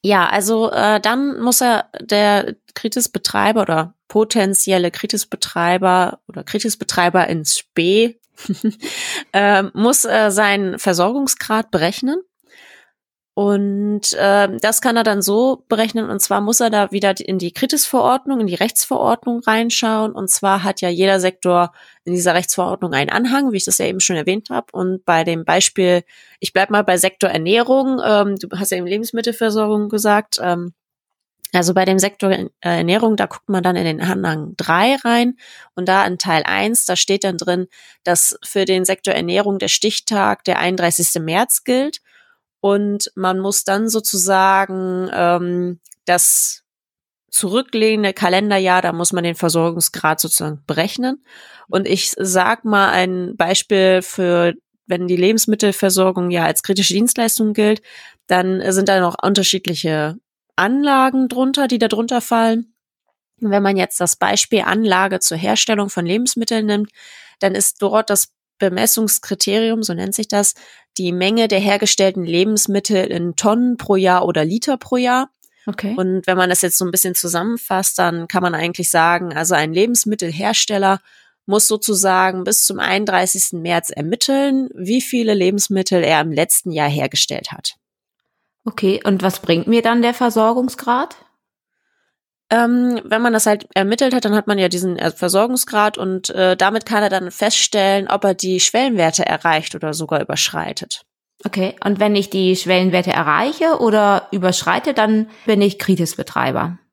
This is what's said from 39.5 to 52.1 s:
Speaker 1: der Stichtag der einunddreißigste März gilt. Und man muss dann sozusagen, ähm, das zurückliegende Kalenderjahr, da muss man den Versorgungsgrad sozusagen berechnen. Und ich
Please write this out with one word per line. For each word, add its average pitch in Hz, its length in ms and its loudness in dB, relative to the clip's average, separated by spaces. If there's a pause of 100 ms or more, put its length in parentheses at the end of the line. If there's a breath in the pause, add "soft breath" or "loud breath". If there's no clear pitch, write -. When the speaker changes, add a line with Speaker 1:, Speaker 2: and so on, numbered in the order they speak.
Speaker 1:
der 196 80 -4
Stichtag 208 800 -2
der - 160 -2
einunddreißigste 175 580 0
März 165 460 -2
gilt. 262 340 -2 (600 soft breath)
Und 202 540 0
man 185 260 -2
muss 196 240 -2
dann 208 260 0
sozusagen, 190 1200 0
ähm, 175 680 0 (260)
das - 560 0 (680)
zurückliegende 214 840 0
Kalenderjahr, 190 680 2
da 170 140 -2
muss 170 180 -2
man 175 100 -2
den 170 120 -2
Versorgungsgrad 165 840 0
sozusagen 151 480 -4
berechnen. 202 560 -4 (460 loud breath)
Und 190 180 0
ich - 300 -2